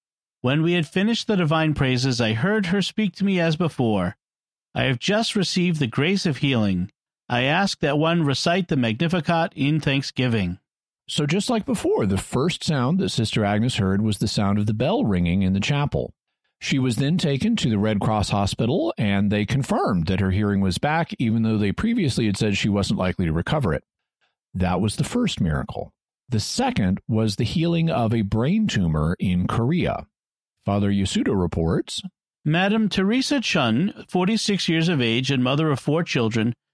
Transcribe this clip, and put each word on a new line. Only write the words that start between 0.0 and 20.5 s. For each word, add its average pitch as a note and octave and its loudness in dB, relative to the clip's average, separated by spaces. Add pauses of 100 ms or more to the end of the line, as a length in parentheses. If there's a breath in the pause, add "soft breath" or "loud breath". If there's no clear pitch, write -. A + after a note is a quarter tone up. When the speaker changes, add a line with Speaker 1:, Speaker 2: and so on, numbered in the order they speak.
Speaker 1:
When C#3+ 2
we F3 2
had E3 0
finished G#3+ -2
the G#3+ 0
divine D#3+ 2
praises, B2+ 0
I A2 2
heard F#3+ 0
her F#3+ 0
speak G#3 -2
to F#3+ -4
me G3 2
as E3 0
before. A2 0 (560)
'I - -2
have B2+ 0
just G#3+ -2
received F3 0
the C#3 0
grace E3+ 0
of D3 0
healing. G#2 0 (380)
I B2 0
ask F3+ 0
that D3+ 0
one E3 2
recite E3+ 0
the D#3+ 0
Magnificat D#3+ 0
in D3 0
thanksgiving.'" B2+ -2 (500)
Speaker 2:
So - -2
just E3+ -2
like A3+ -2
before, C4+ -2
the F#2+ 0
first - -2
sound D3 0
that B2+ 0
Sister A2 0
Agnes G#2+ 0
heard G2 2
was G#2+ 0
the A2 0
sound G2+ 0
of G#2 0
the G#2+ 0
bell E3 0
ringing F2+ 2
in F#2 2
the G2 0
chapel. C#3+ -2 (480)
She - -2
was B2+ 0
then C#3+ 0
taken D#3+ 0
to - 0
the G#2+ 2
Red G#2+ 2
Cross G#2+ 0
Hospital, B2 0
and G2+ 2
they G#2 0
confirmed C3 0
that F#2+ 0
her F#2+ 2
hearing G2+ 2